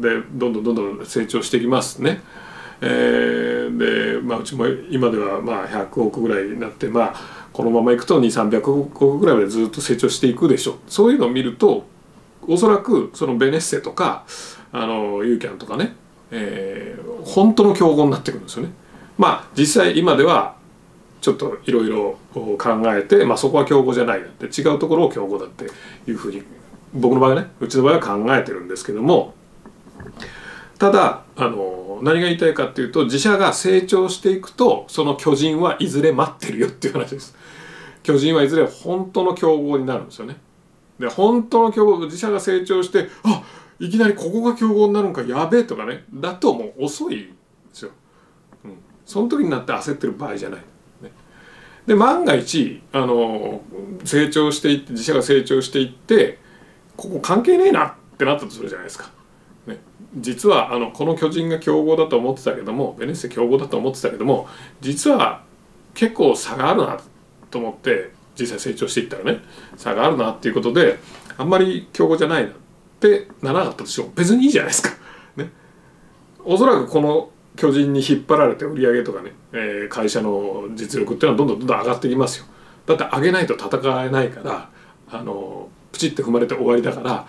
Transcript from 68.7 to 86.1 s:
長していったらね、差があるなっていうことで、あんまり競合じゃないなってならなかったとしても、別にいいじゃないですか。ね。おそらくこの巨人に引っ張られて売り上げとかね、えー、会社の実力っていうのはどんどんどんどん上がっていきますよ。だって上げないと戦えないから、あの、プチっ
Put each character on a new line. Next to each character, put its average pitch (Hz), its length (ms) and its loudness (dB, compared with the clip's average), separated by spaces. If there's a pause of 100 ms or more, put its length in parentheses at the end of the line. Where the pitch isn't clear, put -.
長 101 140 -6
し - 60 -8
て 120 60 0
い 117 60 -4
っ - 20 -18
た - 80 -10
ら 95 80 -12
ね、 - 160 -2 (360)
差 104 180 -6
が 117 120 2
あ 165 40 4
る 147 60 0
な 113 140 -2
っ - 80 -10
て 123 100 -4
い 107 40 0
う - 20 -8
こ 117 60 0
と 117 120 -2
で、 160 260 4 (380)
あ 131 80 -6
ん 175 60 -2
ま 190 80 4
り 185 340 0
競 165 160 2
合 160 80 2
じ 156 80 0
ゃ 151 40 2
な 160 120 0
い 110 40 -2
な 101 60 -8
っ - 20 -16 (480)
て 208 280 4 (140)
な 139 100 -2
ら 180 80 2
な 175 60 0
か - 40 -6
っ - 20 -8
た - 80 -16
と - 60 -14
し - 100 -10
て - 60 -4
も、 - 120 -12
別 175 220 4
に 254 80 4
い - 20 6
い 294 40 6
じ - 80 2
ゃ - 40 2
な - 60 -6
い - 20 -6
で - 40 -2
す - 80 -2
か。 - 80 -2 (460)
ね。 151 140 -8 (920)
お 175 120 2
そ 233 100 2
ら 240 80 6
く 127 120 0
こ 156 140 0
の 151 300 0 (260)
巨 147 160 2
人 143 200 2
に 139 140 2
引 139 160 2
っ - 40 -16
張 147 100 4
ら 143 120 4
れ 107 60 0
て 165 100 -8
売 143 140 -6
り 127 80 2
上 120 80 6
げ 120 100 0
と 107 80 -6
か 95 100 -12
ね、 - 100 -14 (200)
え 123 40 -12 (300)
ー、 - 20 -18
会 110 200 -2
社 113 140 -2
の 101 520 -4
実 110 260 -8
力 120 140 -2
っ - 20 -4
て 151 100 2
い - 20 4
う 127 40 2
の 110 60 2
は - 0 -
ど 143 60 4
ん - 40 2
ど - 80 -2
ん - 20 -10
ど 123 60 -8
ん - 20 -6
ど 120 80 2
ん 104 60 -2
上 110 60 -6
が 123 100 0
っ - 40 -14
て 147 80 -2
い - 20 0
き 127 60 -2
ま 131 120 2
す - 100 -8
よ。 - 60 -20 (420)
だ 160 80 2
っ - 40 2
て 147 60 -4
上 - 200 -4
げ 180 80 4
な 185 80 0
い 160 60 0
と - 80 -2
戦 127 500 -2
え 131 60 -4
な 135 120 0
い 120 80 -2
か 117 120 -16
ら、 - 280 -10 (400)
あ 117 120 -12
の、 98 460 -12 (220)
プ - 80 -12
チ 160 100 0
っ 143 40 -4